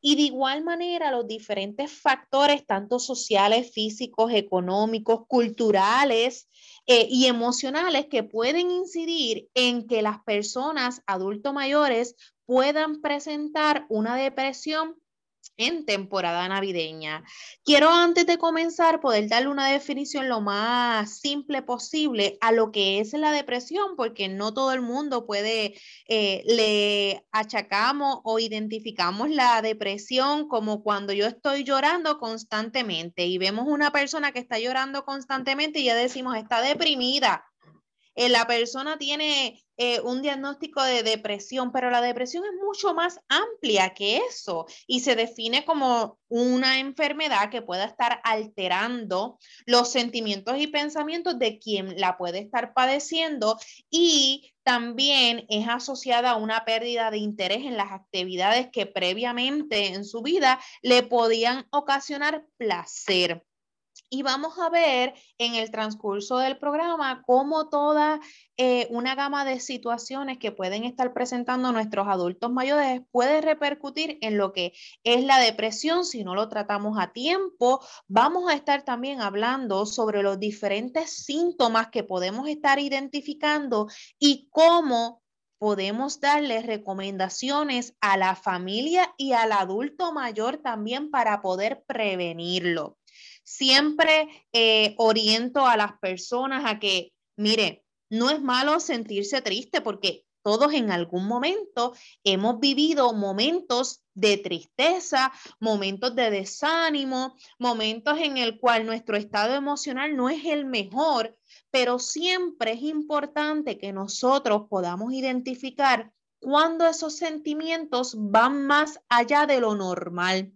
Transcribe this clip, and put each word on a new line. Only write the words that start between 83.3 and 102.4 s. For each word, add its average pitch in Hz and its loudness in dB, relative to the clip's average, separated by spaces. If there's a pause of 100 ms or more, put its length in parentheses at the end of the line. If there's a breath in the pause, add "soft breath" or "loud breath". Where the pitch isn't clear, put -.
y 285 2
cómo 294 4 (380)
podemos 208 -2
darle 285 2
recomendaciones 214 -4
a 202 4
la 185 2
familia 214 0
y 269 0
al 226 2
adulto 214 -2
mayor 247 -4
también 247 -6
para 226 0
poder 202 -2
prevenirlo. 175 -2 (480 loud breath)
Siempre, 302 2
eh, 220 4
oriento 226 4
a 240 6
las 208 -2
personas 247 -4
a 214 -2
que, 202 -2 (240)
mire, 208 0 (260)
no 233 2
es 302 0
malo 269 2
sentirse 220 -4
triste 233 -2
porque 202 -4 (180)
todos 233 4
en 240 0
algún 175 -2
momento 247 -2 (300 loud breath)
hemos 208 0